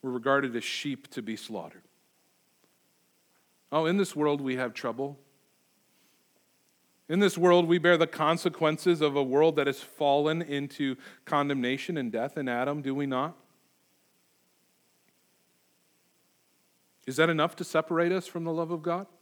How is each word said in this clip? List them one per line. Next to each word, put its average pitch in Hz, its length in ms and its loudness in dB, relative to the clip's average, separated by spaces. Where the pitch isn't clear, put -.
We're 131 100 -6
regarded 131 440 0
as 117 80 -4
sheep - 480 -8
to 127 100 -8
be 110 160 -8
slaughtered." 85 460 -12
Oh, 156 140 0
in 175 120 2
this 190 180 -2
world 147 260 2
we 131 140 -4
have 123 180 -4
trouble. 135 460 -8
In 170 120 0
this 196 180 4
world, 175 300 6
we 175 100 4
bear 175 200 6
the 160 100 2
consequences 160 920 0
of 147 160 2
a 143 60 2
world 143 360 4
that 139 100 2
has 139 120 -2
fallen 147 600 0
into 143 560 -4
condemnation 143 760 -2
and 123 140 -4
death 120 240 -4
in 135 140 -4
Adam, 131 320 -2
do 135 140 -4
we 143 100 -2
not? 139 320 -4
Is 131 120 -6
that 165 120 4
enough 160 280 0
to 175 60 -8
separate 170 480 0
us 185 140 -4
from 170 180 -10
the 165 80 -4
love 165 200 -4
of 165 100 -6
God? 175 240 -4